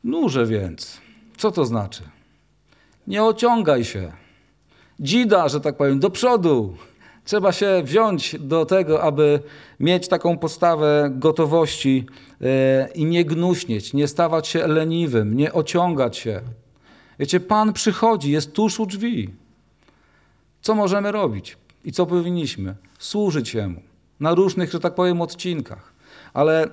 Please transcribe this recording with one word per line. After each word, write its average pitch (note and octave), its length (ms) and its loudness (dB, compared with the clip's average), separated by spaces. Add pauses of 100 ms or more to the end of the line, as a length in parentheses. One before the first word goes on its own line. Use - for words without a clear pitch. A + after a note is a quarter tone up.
Nurze A#3 420 0
więc. G2 560 -6 (360)
Co G#3+ 140 0
to D3+ 140 0
znaczy? G#2+ 380 -6 (1040)
Nie G3+ 160 0
ociągaj A3 600 2
się. F#2 280 -8 (880)
Dzida, F#3 500 2
że C#3+ 120 -2
tak C#3+ 160 -4
powiem, C#3 220 2
do F#3 100 2
przodu. E3+ 680 2 (500)
Trzeba G3 260 2
się F#3+ 320 2
wziąć E3+ 560 0
do D#3 260 0
tego, D#3+ 380 2
aby D3 360 2 (400)
mieć F3 280 2
taką E3+ 300 0
postawę D3+ 760 2
gotowości, D3+ 920 2 (360)
e, C3 540 2
i D#3 100 -2
nie E3+ 200 2
gnuśnieć, E3 680 -2
nie C#3+ 140 2
stawać D#3 400 0
się E3 200 -2
leniwym, D#3 720 0
nie D3 160 0
ociągać E3 640 0
się. G#2+ 240 -6 (760)
Wiecie, C#3+ 200 0
Pan G#3+ 340 0
przychodzi, G3+ 580 0
jest D3 220 -2
tuż G#3+ 260 0
u A3 60 -2
drzwi. F#3+ 480 -6 (1300)
Co A3 140 0
możemy G3+ 360 0
robić D3 460 -4 (260)
i D#3 80 -8
co F3+ 140 0
powinniśmy? E3 720 -4 (240)
Służyć D#3+ 540 -2
Jemu F#2+ 280 -6 (380)
na D#3+ 160 0
różnych, F3+ 360 2
że E3+ 80 -6
tak F3+ 160 -2
powiem, F3+ 260 0
odcinkach. E3 720 -8 (400)
Ale D#3 400 4